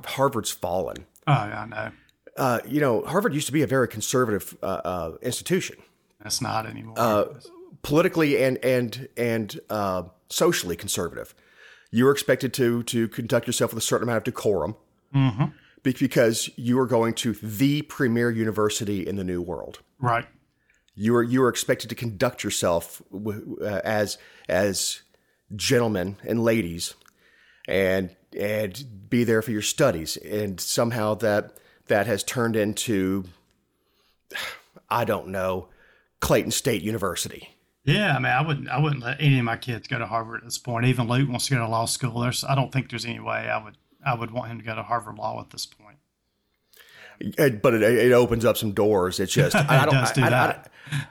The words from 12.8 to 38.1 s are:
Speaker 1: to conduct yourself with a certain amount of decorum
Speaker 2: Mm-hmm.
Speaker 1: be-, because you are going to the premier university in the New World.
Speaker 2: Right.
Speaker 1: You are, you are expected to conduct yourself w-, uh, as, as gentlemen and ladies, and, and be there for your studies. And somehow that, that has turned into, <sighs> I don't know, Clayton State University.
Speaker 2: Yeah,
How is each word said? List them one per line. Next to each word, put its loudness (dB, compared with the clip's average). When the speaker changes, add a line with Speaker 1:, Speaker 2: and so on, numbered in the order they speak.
Speaker 1:
to 0
conduct -2
yourself 0
with -6
a -2
certain 0
amount 0
of 0
decorum 0
Speaker 2:
Mm-hmm. 4
Speaker 1:
be-, 2
because 2
you 0
are 2
going 2
to -2
the 0
premier 2
university 0
in -4
the -4
New -2
World. -10
Speaker 2:
Right. 0
Speaker 1:
You 2
are, 6
you 2
are 6
expected -2
to -8
conduct -4
yourself -2
w-, -8
uh, -2
as, 0
as 0
gentlemen 2
and 0
ladies, 0
and, 0
and -6
be 2
there 4
for -6
your -2
studies. 0
And -4
somehow 0
that, 0
that 4
has 0
turned -2
into, 0
<sighs> -12
I 2
don't -2
know, -4
Clayton 2
State 0
University. -4
Speaker 2:
Yeah, 2